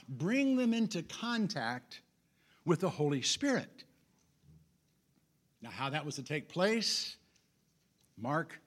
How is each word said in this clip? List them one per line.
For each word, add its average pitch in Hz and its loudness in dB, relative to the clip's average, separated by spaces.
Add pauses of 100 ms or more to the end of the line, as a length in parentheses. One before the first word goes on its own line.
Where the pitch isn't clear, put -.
bring 240 2
them 247 4
into 208 0
contact 160 -4 (640)
with 165 4
the 185 0
Holy 143 0
Spirit. - 0 (1800)
Now, 113 -14
how 123 -4
that 147 -4
was 147 -6
to 135 -8
take 147 -6
place, 208 0 (1000)
Mark 147 -4